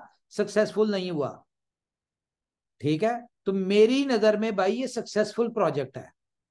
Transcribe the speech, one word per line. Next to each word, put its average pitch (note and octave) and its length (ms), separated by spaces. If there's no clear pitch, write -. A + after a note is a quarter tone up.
सक्सेसफुल G#3 580
नहीं F#3 200
हुआ, C#3+ 200
ठीक D#3 220
है, A#3+ 240
तो G3 60
मेरी G#3 540
नजर G#3+ 300
में A3 200
भाई G3 160
ये B3 160
सक्सेसफुल G#3+ 640
प्रोजेक्ट D3 480
है। - 120